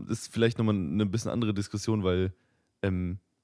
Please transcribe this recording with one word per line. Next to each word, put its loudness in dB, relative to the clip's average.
ist -6
vielleicht 2
nochmal 2
eine 0
bisschen -2
andere 0
Diskussion, -2
weil, 2
ähm, -2